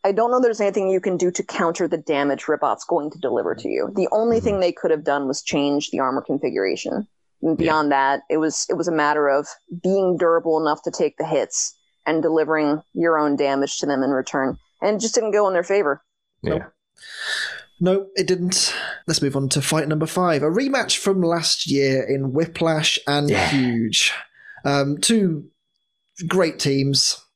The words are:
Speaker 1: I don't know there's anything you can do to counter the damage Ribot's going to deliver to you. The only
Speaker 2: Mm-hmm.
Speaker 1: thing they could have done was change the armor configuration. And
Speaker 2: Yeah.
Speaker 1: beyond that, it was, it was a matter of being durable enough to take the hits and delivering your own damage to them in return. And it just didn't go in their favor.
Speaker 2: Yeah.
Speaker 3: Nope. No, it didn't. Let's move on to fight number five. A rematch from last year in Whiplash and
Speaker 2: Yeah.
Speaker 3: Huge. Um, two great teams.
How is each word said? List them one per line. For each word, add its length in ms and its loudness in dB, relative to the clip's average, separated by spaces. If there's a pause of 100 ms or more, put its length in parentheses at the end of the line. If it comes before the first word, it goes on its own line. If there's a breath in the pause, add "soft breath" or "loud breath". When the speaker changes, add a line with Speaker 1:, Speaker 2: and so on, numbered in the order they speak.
Speaker 1:
I 80 4
don't 180 2
know 100 4
there's 200 2
anything 300 2
you 100 2
can 160 0
do 140 2
to 120 -6
counter 460 -2
the 80 -2
damage 480 0
Ribot's 400 0
going 280 -2
to 60 -20
deliver 360 -2
to 140 -8
you. 260 -2
The 180 0
only 260 2
Speaker 2:
Mm-hmm. 60 -2
Speaker 1:
thing 160 0
they 120 2
could 180 -4
have 140 0
done 240 0
was 140 -4
change 480 0
the 100 -2
armor 260 0
configuration. 800 -2 (340)
And 180 0
Speaker 2:
Yeah. 60 0
Speaker 1:
beyond 280 2
that, 360 2
it 100 0
was, 300 -2
it 60 0
was 140 -2
a 40 0
matter 360 2
of 180 2 (360)
being 360 2
durable 420 2
enough 220 0
to 80 -4
take 280 -2
the 80 -4
hits 480 -2 (300)
and 180 0
delivering 600 0 (120)
your 240 2
own 180 0
damage 420 0
to 80 -4
them 160 0
in 80 0
return. 480 -2 (220)
And 160 0
it 40 -6
just 140 -4
didn't 160 0
go 160 2
in 80 0
their 100 2
favor. 380 0 (400)
Speaker 2:
Yeah. 120 -2
Speaker 3:
Nope. 80 -4 (1160 loud breath)
No, 340 2
it 140 0
didn't. 440 0 (360 loud breath)
Let's 140 0
move 120 0
on 160 0
to 120 2
fight 260 0
number 180 0
five. 380 2
A 60 2
rematch 480 0
from 220 2
last 480 0
year 400 2
in 240 0
Whiplash 680 0 (100)
and 200 0
Speaker 2:
Yeah. 200 2
Speaker 3:
Huge. 640 2 (520 loud breath)
Um, 340 0
two 480 2 (840)
great 320 0
teams. 640 0 (120)